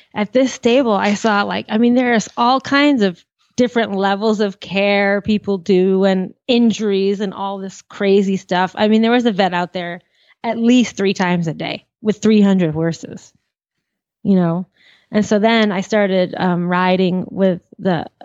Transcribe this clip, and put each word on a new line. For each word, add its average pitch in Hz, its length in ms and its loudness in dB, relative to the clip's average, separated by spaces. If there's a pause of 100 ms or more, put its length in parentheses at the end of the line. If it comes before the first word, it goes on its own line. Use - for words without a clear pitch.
(140)
At 208 200 -6
this 262 200 2
stable, 233 400 2
I 202 220 0
saw, 208 280 0
like, 196 260 -6
I 220 80 -2
mean, 240 180 2
there's 240 420 0
all 247 240 2
kinds 277 400 0
of 185 220 -2 (320)
different 233 400 0
levels 196 440 0
of 202 200 -2
care 202 640 0
people 202 360 -2
do 190 480 2
and 190 280 0 (140)
injuries 202 720 0
and 202 140 -6
all 196 240 -8
this 190 240 -14
crazy 196 560 0
stuff. 185 400 -2
I 214 100 0
mean, 220 140 4
there 226 100 2
was 240 140 2
a 233 60 2
vet 185 220 0
out 175 200 -4
there 175 280 -10 (420)
at 226 160 -4
least 240 360 2
three 196 200 0
times 175 320 0
a 151 60 -4
day - 340 -10 (140)
with 214 200 -4
three 214 200 4
hundred 190 320 2
horses, - 600 -6 (880)
you 202 120 2
know? 175 320 0 (440)
And 214 140 0
so 214 140 0
then 220 320 2
I 185 100 -4
started, 190 560 0
um, 175 300 -2
riding 185 640 0
with 185 320 -2 (180)
the, 180 280 -2 (180)